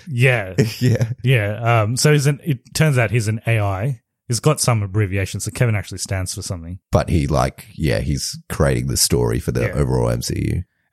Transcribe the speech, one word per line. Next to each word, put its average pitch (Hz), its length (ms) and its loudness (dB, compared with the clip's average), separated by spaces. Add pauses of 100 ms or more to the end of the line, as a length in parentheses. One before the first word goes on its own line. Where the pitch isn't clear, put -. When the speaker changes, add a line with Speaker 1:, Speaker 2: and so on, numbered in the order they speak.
Speaker 1:
Yeah. 120 480 0 (240)
Speaker 2:
Yeah. 117 320 2 (140)
Speaker 1:
Yeah. 113 580 2
Um, 113 140 0
so 151 160 4
he's 143 140 2
an, 147 180 0
it - 300 -4
turns 151 240 2
out 110 120 2
he's 110 180 0
an 110 180 -2
A 113 140 2
I. 101 420 -2 (260)
He's 117 100 -2
got 151 220 2
some 113 220 2
abbreviation. 98 580 -2
So - 100 -6
Kevin 120 240 0
actually 95 240 -6
stands 95 360 -4
for 95 80 -10
something. 87 360 -10 (140)
Speaker 2:
But 78 160 4
he, 71 180 2
like, 67 460 0
yeah, 60 280 0
he's 69 380 -4 (100)
creating 65 400 0
the 60 100 -2
story 60 420 2
for - 120 -4
the 60 100 0
Speaker 1:
Yeah. 60 100 -2
Speaker 2:
overall 64 380 0
M 62 120 -2
C - 320 -2
U. 87 80 -2 (300)